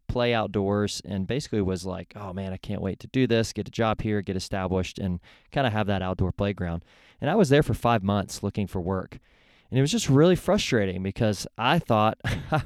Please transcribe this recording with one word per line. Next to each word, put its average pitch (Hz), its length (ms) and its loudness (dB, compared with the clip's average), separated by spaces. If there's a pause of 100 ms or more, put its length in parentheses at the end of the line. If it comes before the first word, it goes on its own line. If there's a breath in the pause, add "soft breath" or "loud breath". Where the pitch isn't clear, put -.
play 120 260 0
outdoors, 101 720 0
and 95 220 -4
basically 117 340 -2
was 92 240 -2
like, 90 300 -10
"Oh 101 180 -12
man, 95 200 -8
I 95 40 -8
can't 95 240 -8
wait 92 180 -4
to - 80 -16
do 131 200 2
this, 113 260 0
get 101 140 -6
a - 40 -16
job 110 300 0
here, 107 200 -2
get 92 140 -4
established, 92 640 -4
and 90 200 -4 (320 soft breath)
kinda 135 180 0
have 107 180 0
that 98 140 0
outdoor 92 300 -2
playground." 90 520 -4 (380 soft breath)
And 139 80 0
I 175 60 2
was 190 140 4
there 143 140 8
for 117 100 -2
five 117 300 0
months 98 400 -2
looking 101 240 -2
for 95 140 -6
work. 92 380 -6 (500 soft breath)
And 117 80 -2
it 131 40 6
was 147 100 2
just 226 180 0
really 156 260 8
frustrating 104 680 0
because 101 440 0 (100)
I 135 220 2
thought 110 420 2
<laughs> - 300 -6
I 151 140 0